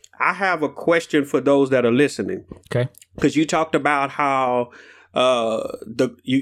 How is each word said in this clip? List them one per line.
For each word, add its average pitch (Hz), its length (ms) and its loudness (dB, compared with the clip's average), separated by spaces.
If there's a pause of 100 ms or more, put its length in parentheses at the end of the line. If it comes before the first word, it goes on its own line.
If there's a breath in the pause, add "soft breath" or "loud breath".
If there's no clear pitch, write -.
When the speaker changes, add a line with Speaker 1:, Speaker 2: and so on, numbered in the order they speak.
(200 loud breath)
Speaker 1:
I 156 140 2
have 185 280 -2
a 143 80 -2
question 165 560 0
for 143 140 -2
those 139 320 2
that 123 140 2
are 113 60 2
listening. 113 520 -2 (280)
Speaker 2:
Okay. 123 180 0 (300)
Speaker 1:
'Cause 139 160 0
you 156 100 2
talked 160 300 -2
about 139 360 0
how, 131 600 0 (440 loud breath)
uh, 120 600 0 (120)
the, 120 360 -2
you, 131 180 0